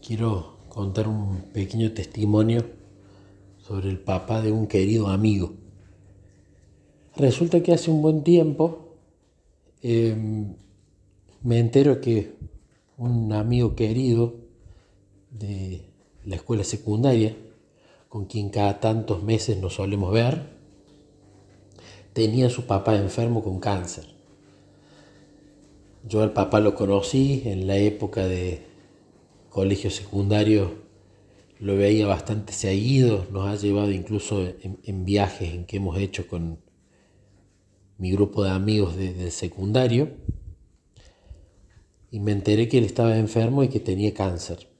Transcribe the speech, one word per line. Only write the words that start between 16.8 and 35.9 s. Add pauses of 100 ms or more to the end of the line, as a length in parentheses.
con
quien
cada
tantos
meses
nos
solemos
ver, (1600)
tenía
a
su
papá
enfermo
con
cáncer. (2000)
Yo
al
papá
lo
conocí
en
la
época
de (840)
colegio
secundario, (840)
lo
veía
bastante
seguido,
nos
ha
llevado
incluso
en,
en
viajes
en
que
hemos